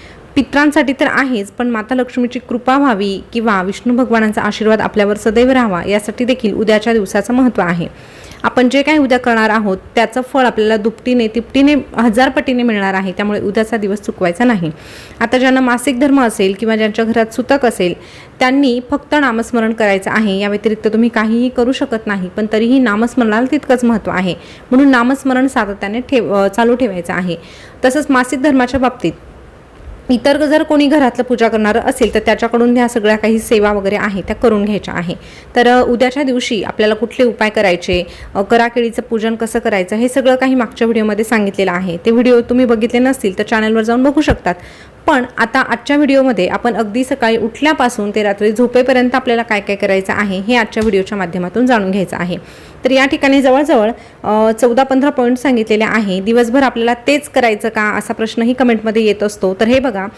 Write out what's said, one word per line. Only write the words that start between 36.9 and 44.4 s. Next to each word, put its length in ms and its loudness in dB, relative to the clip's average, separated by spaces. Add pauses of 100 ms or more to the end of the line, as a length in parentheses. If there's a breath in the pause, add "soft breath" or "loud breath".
कुठले 300 -2
उपाय 240 0
करायचे, 580 0 (280 loud breath)
अ, 60 0
कराकेळीचं 600 0
पूजन 340 -4
कसं 240 -4
करायचं, 360 -2
हे 120 2
सगळं 280 2
काही 200 2
मागच्या 320 0
व्हिडिओमध्ये 380 0
सांगितलेलं 460 0
आहे. 260 -4
ते 140 0
व्हिडिओ 300 4
तुम्ही 240 2
बघितले 340 0
नसतील, 380 0
तर 60 -2
चॅनलवर 380 0
जाऊन 220 0
बघू 180 2
शकतात. 340 -2 (520 loud breath)